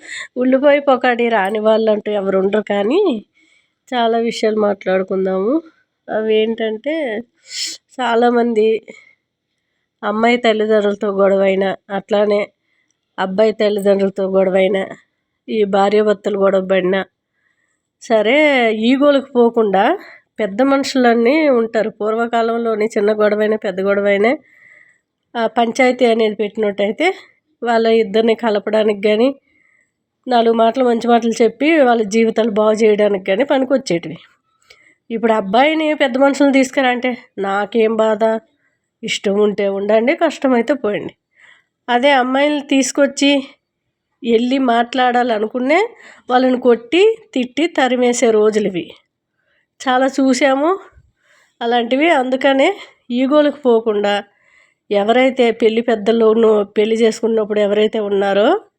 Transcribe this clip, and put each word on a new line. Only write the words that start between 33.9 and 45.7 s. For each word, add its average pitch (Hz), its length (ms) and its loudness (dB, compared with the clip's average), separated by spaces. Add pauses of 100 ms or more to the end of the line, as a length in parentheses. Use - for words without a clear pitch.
ఇప్పుడు 226 220 0
అబ్బాయిని 277 600 2
పెద్ద 277 220 0
మనుషులను 277 360 2
తీసుకురా 262 360 2
అంటే, 247 300 -2 (200)
"నాకేం 208 580 -2
బాధ, 220 440 0 (600)
ఇష్టం 208 380 -4
ఉంటే 208 280 0
ఉండండి, 214 480 0
కష్టమైతే 269 580 0
పోయండి." 202 400 -6 (720)
అదే 247 220 2
అమ్మాయిని 277 500 0
తీసుకొచ్చి 277 840 0 (840)
వెళ్ళి 247 280 0
మాట్లాడాలనుకునే 247 1300 0 (420)